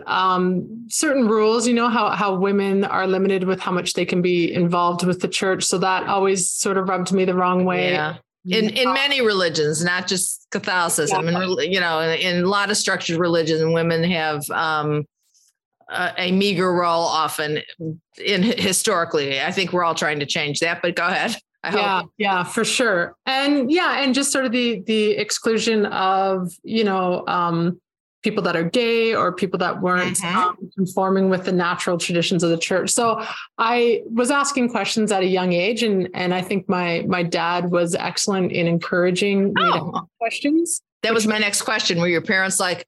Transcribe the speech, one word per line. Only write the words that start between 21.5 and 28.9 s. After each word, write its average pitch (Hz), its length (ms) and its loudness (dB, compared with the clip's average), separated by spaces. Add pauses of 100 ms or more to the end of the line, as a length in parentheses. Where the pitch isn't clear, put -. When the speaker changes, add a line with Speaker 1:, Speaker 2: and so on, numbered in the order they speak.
Speaker 2:
I - 80 -6
hope. 208 80 0
Speaker 1:
Yeah, 196 220 0 (160)
yeah, 190 260 0
for 220 200 -2
sure. 208 520 0 (100)
And 277 460 0
yeah, 311 300 2
and 269 120 2
just 277 180 0
sort 269 140 0
of 240 60 -2
the, 233 340 0
the 214 260 2
exclusion 214 760 0
of, 190 640 0 (120)
you 220 200 0
know, 185 440 0
um, 170 520 0 (440)
people 214 200 -2
that 175 120 0
are 170 80 0
gay 226 500 0